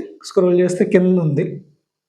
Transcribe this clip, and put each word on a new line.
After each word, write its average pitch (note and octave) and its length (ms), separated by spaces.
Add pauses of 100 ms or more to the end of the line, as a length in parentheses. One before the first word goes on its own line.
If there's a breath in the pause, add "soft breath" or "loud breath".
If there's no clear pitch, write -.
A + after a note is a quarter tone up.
(240)
స్క్రోల్ F3+ 360
చేస్తే F3+ 240
కింద F#3 340
ఉంది D#3 260 (640)